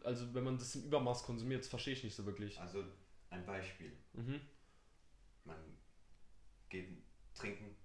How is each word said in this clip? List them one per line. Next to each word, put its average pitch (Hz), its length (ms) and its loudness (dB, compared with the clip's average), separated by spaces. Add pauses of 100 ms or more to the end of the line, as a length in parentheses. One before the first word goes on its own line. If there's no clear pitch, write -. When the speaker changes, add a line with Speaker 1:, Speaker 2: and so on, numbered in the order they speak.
Speaker 1:
also 120 300 2
wenn 127 100 6
man 127 140 6
das 123 180 0
im 131 80 -2
Übermaß 131 400 6
konsumiert, 123 380 2
das - 60 -4
verstehe 131 260 2
ich 127 100 0
nicht 104 120 -2
so 101 100 -2
wirklich. 101 340 0
Speaker 2:
Also 92 240 0 (460)
ein 90 160 -4
Beispiel. 92 460 -4 (220)
Speaker 1:
Mhm. 127 260 0 (1040)
Speaker 2:
Man 80 140 -6 (1120)
geht 92 180 -4 (480)
trinken 101 500 -4